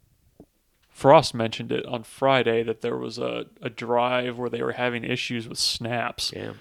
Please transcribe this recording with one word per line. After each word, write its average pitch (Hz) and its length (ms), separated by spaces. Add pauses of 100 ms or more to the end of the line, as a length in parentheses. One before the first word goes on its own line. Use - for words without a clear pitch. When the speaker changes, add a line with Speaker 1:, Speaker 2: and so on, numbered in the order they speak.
(880)
Speaker 1:
Frost 143 460
mentioned 117 380
it 123 140
on 120 180
Friday 117 580
that 113 180
there 120 160
was 123 220
a, 120 280 (140)
a 135 80
drive 120 720
where 123 100
they 120 140
were 127 100
having 120 320
issues 120 440
with - 100
snaps. - 760
Speaker 2:
Yeah, 104 260